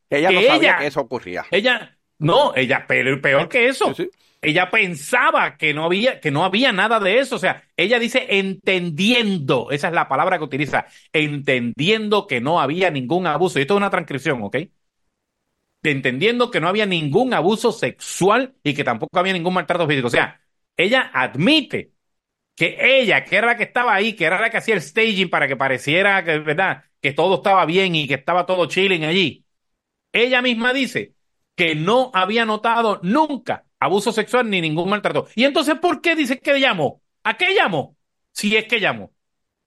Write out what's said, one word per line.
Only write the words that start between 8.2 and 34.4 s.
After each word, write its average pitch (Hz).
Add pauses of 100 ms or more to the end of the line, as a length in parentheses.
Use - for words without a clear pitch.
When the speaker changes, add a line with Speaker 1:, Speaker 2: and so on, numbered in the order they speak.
Speaker 2:
entendiendo, 185
esa 147
es 165
la 160
palabra 165
que 156
utiliza, 135 (260)
entendiendo 151
que 127
no 151
había 165
ningún 151
abuso. 160
Y -
esto 202
es 202
una 196
transcripción, 147
¿ok? 101 (1300)
Entendiendo 156
que 175
no 160
había 214
ningún 185
abuso 202
sexual 208
y 147
que 139
tampoco 131
había 190
ningún 180
maltrato 175
físico. 135
O -
sea, 143 (360)
ella 226
admite 139 (640)
que - (220)
ella, 160
que 175
era 220
la 240
que 208
estaba 240
ahí, 208
que 160
era 180
la 226
que 220
hacía 214
el 175
staging 202
para 147
que 135
pareciera 160
que, 160
¿verdad?, 156 (180)
que 135
todo 170
estaba 185
bien 180
y 143
que 139
estaba 175
todo 180
chilling 185
allí. 165 (680)
Ella 247
misma 247
dice 247 (420)
que 165
no 233
había 214
notado 220
nunca 262 (140)
abuso 285
sexual 226